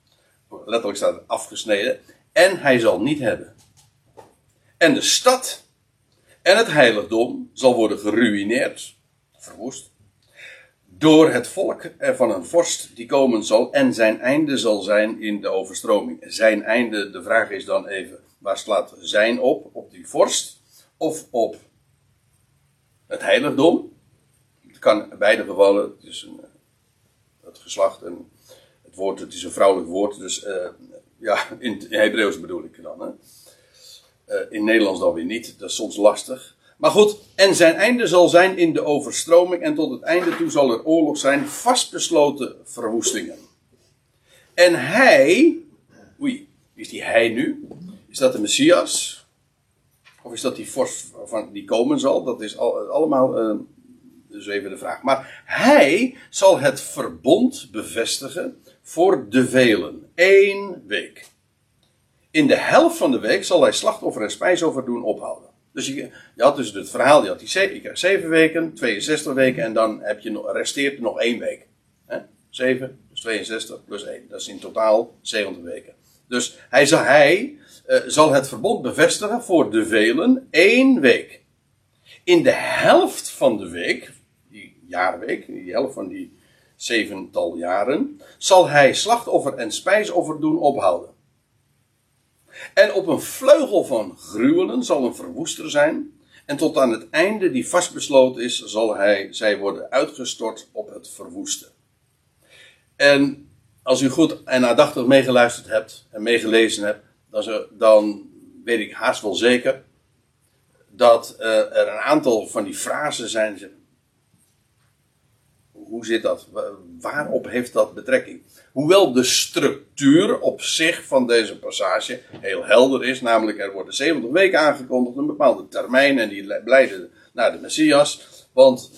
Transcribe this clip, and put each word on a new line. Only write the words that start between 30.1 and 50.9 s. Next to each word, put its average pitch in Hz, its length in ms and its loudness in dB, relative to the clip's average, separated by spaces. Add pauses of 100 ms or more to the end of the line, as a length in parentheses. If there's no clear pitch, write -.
dus, 92 260 -12
eh, 92 240 -8 (500)
ja, 110 300 -4 (120)
in 117 140 -6
het - 160 -14
Hebreeuws 107 500 0
bedoel 85 240 -12
ik - 200 -20
dan, 78 180 -16
hè. - 80 -10 (1160)
Eh, 101 240 -6
in 107 140 -6
Nederlands 104 360 2
dan 87 140 0
weer 82 120 -8
niet, - 340 -10
dat 95 100 -14
is - 60 -8
soms 95 200 -8
lastig. 101 600 -2 (220)
Maar 151 140 2
goed, 208 260 4 (180)
"en 190 200 4
zijn 165 200 6
einde 226 320 0
zal 170 220 6
zijn 180 280 4
in 165 160 2
de 143 100 -2
overstroming, 165 800 0
en 151 120 -2
tot 143 160 -4
het 123 100 -10
einde 170 340 -2
toe 165 140 -4
zal 143 220 2
er 113 120 -4
oorlog 156 340 0
zijn, 143 300 0
vastbesloten 151 1160 -2
verwoestingen." 107 720 -6 (1160)
En 170 320 4
hij, 196 720 6 (640)
oei, 277 260 -6 (260)
wie 110 100 -20
is - 60 -16
die 104 140 -14
hij 117 260 2
nu? 123 380 -6 (400)
Is - 100 -18
dat 131 160 2
de 117 60 -8
Messias? - 840 0 (1000)
Of 113 100 -18
is 113 80 -12
dat 127 140 -4
die - 160 -14
vorst - 340 -6 (200)